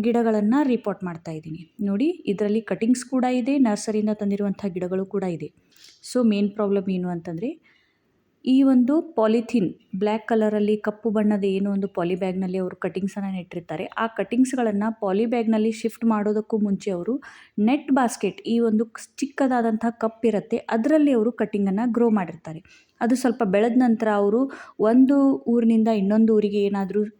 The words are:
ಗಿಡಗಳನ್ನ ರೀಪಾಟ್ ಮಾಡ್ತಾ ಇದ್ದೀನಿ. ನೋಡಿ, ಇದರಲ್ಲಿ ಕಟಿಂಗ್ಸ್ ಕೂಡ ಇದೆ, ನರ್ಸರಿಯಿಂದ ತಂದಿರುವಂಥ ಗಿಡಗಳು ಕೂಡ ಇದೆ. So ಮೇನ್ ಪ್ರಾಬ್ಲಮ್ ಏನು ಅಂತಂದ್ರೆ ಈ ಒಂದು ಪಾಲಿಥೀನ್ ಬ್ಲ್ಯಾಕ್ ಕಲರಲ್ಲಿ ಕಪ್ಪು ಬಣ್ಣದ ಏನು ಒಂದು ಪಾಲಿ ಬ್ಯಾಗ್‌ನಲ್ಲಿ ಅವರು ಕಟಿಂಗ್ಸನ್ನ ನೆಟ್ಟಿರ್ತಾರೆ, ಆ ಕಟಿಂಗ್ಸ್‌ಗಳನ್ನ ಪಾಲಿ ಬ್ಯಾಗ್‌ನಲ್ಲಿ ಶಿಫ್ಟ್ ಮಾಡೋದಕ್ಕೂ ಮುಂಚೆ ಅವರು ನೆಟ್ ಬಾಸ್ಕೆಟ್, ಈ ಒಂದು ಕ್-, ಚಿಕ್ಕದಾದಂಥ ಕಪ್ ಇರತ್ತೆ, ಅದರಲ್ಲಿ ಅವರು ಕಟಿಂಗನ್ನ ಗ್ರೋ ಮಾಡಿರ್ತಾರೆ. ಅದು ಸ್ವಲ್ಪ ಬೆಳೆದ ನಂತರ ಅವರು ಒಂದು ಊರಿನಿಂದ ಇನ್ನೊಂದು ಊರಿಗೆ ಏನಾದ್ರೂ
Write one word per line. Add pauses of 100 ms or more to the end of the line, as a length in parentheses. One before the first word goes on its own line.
ಗಿಡಗಳನ್ನ
ರೀಪಾಟ್
ಮಾಡ್ತಾ
ಇದ್ದೀನಿ.
ನೋಡಿ,
ಇದರಲ್ಲಿ
ಕಟಿಂಗ್ಸ್
ಕೂಡ
ಇದೆ,
ನರ್ಸರಿಯಿಂದ
ತಂದಿರುವಂಥ
ಗಿಡಗಳು
ಕೂಡ
ಇದೆ. (600)
So
ಮೇನ್
ಪ್ರಾಬ್ಲಮ್
ಏನು
ಅಂತಂದ್ರೆ (720)
ಈ
ಒಂದು
ಪಾಲಿಥೀನ್ (240)
ಬ್ಲ್ಯಾಕ್
ಕಲರಲ್ಲಿ
ಕಪ್ಪು
ಬಣ್ಣದ
ಏನು
ಒಂದು
ಪಾಲಿ
ಬ್ಯಾಗ್‌ನಲ್ಲಿ
ಅವರು
ಕಟಿಂಗ್ಸನ್ನ
ನೆಟ್ಟಿರ್ತಾರೆ,
ಆ
ಕಟಿಂಗ್ಸ್‌ಗಳನ್ನ (180)
ಪಾಲಿ
ಬ್ಯಾಗ್‌ನಲ್ಲಿ
ಶಿಫ್ಟ್
ಮಾಡೋದಕ್ಕೂ
ಮುಂಚೆ
ಅವರು (360)
ನೆಟ್
ಬಾಸ್ಕೆಟ್,
ಈ
ಒಂದು
ಕ್-,
ಚಿಕ್ಕದಾದಂಥ
ಕಪ್
ಇರತ್ತೆ,
ಅದರಲ್ಲಿ
ಅವರು
ಕಟಿಂಗನ್ನ
ಗ್ರೋ
ಮಾಡಿರ್ತಾರೆ. (380)
ಅದು
ಸ್ವಲ್ಪ
ಬೆಳೆದ
ನಂತರ
ಅವರು (300)
ಒಂದು
ಊರಿನಿಂದ
ಇನ್ನೊಂದು
ಊರಿಗೆ
ಏನಾದ್ರೂ (160)